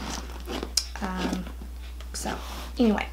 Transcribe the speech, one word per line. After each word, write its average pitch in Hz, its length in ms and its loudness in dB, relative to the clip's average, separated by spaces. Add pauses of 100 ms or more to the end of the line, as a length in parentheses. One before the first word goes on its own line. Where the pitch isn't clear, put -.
(1040)
Um, 185 420 0 (720)
so - 220 -2 (420)
anyway, 220 340 8